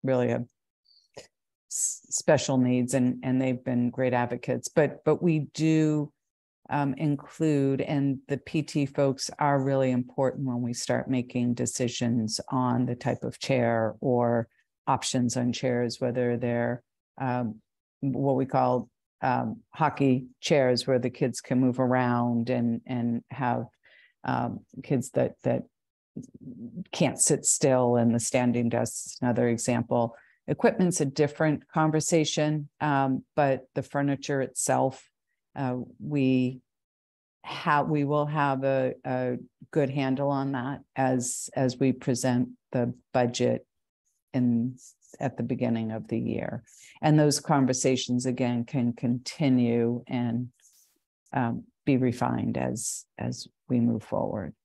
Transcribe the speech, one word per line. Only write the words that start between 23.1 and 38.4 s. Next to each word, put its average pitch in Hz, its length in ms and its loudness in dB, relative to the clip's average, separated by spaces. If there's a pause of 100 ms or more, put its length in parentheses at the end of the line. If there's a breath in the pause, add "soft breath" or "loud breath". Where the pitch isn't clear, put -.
have, 123 340 -2 (600 soft breath)
um, 127 360 -2 (220)
kids 127 300 -2
that, - 300 -2
that 123 200 -2 (1300)
can't - 280 0
sit 143 240 0
still, 127 520 4
and 117 180 4
the 120 60 2
standing 120 480 0
desk's 117 520 -4
another 120 280 2
example. 117 680 0 (320 loud breath)
Equipment's 185 520 2
a 151 40 2
different 147 640 0
conversation, 156 1000 0 (120)
um, 135 440 0 (100)
but 139 400 0
the 143 80 -4
furniture 143 600 -2
itself, 131 680 -2 (460)
uh, 127 200 -4 (220)
we 131 600 0 (840)
have, - 460 0
we 151 160 2
will 147 220 0
have 143 380 0